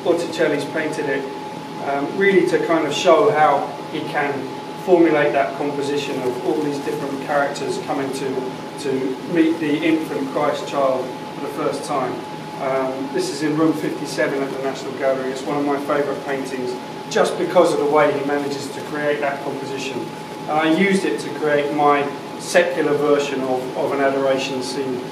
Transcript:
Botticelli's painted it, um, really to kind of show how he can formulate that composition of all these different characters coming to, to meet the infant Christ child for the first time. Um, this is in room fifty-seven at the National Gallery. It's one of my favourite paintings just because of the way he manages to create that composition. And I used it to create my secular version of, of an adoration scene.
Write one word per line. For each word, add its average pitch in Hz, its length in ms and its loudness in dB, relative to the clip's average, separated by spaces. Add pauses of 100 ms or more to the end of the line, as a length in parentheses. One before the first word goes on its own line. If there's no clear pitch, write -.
Botticelli's 165 600 0
painted 151 420 -4
it, 139 160 -2 (640)
um, 143 300 -2
really 190 320 6
to 156 160 2
kind 160 220 2
of 147 60 -2
show 151 360 6
how 147 380 4 (240)
he 156 80 -4
can 143 340 -2 (500)
formulate 156 480 6
that 139 260 2
composition 143 680 -2
of 127 220 -2
all 156 180 2
these 143 160 -2
different 139 420 -4
characters 139 640 0
coming 139 280 -2
to, 131 380 -4 (280)
to 131 360 -2 (160)
meet 160 280 4
the 147 180 2
infant 143 540 0
Christ - 360 0
child 131 380 2 (300)
for - 60 -10
the 143 120 -6
first - 300 -2
time. - 280 -2 (520)
Um, 131 500 -2
this - 160 0
is 147 140 -4
in 151 120 2
room 156 180 4
fifty-seven 143 680 -2
at 135 100 -4
the 131 120 -6
National 135 300 -4
Gallery. 135 360 0
It's - 140 -6
one 143 160 -2
of 143 60 0
my 143 200 0
favourite 143 400 -2
paintings 127 500 -4 (360)
just - 260 2
because 170 340 4
of 147 80 2
the 147 60 2
way 147 260 6
he 139 140 -2
manages 139 480 -2
to - 120 -8
create 147 340 -2
that 139 240 -2
composition. 131 560 -6 (500)
And - 20 -2
I 160 240 2
used 190 300 2
it 147 140 0
to - 160 -6
create 147 400 2
my 143 340 4 (300)
secular 151 560 2
version 143 460 2
of, 127 360 -2
of 135 140 0
an 139 80 0
adoration 135 640 0
scene. 131 360 -4 (120)